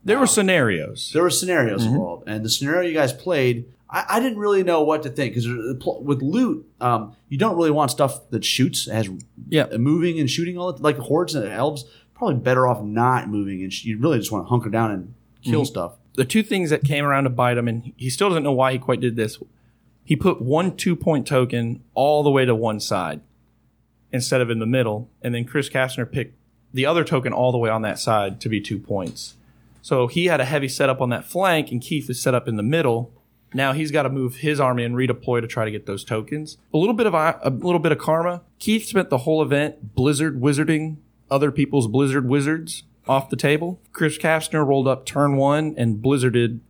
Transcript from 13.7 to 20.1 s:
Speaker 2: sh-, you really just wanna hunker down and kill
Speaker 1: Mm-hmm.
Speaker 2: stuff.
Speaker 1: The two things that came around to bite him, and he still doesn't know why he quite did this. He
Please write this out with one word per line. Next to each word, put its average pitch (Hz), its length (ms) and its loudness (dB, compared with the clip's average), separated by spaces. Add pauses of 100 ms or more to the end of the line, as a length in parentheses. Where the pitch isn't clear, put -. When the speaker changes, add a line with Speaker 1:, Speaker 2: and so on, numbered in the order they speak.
Speaker 2:
sh-, - 140 -10
you 110 120 -4
really 139 220 2
just 98 120 -4
wanna 95 140 -4
hunker 113 240 0
down 110 220 0
and 92 220 -10 (280)
kill 120 200 0
Speaker 1:
Mm-hmm. 135 60 0
Speaker 2:
stuff. 87 260 -6 (220)
Speaker 1:
The 127 100 2
two 214 180 2
things 185 260 -2
that 147 140 2
came 143 220 0
around 139 200 4
to 127 40 0
bite 123 280 2
him, 120 120 0
and 117 280 -6
he 127 120 -6
still 196 200 0
doesn't 165 140 0
know 143 80 0
why 131 220 4
he 127 60 -4
quite 127 200 -2
did 120 160 -2
this. 110 220 -4 (680)
He 160 140 0